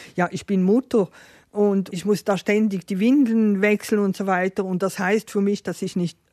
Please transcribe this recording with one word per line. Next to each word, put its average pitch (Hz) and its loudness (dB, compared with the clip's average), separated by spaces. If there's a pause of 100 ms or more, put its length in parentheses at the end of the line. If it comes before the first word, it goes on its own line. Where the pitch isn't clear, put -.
(160)
"Ja, 180 0
ich - -10
bin 190 0
Mutter 208 2 (400)
und 202 0
ich 180 -8
muss 208 0
da 196 0
ständig 208 0
die 190 -4
Windeln 226 4
wechseln 208 2
und 196 0
so 196 -6
weiter. 190 -2
Und 185 -4
das 190 -4
heißt 202 0
für 202 -2
mich, 202 -2
dass - -8
ich 190 -6
nicht 175 -4 (140)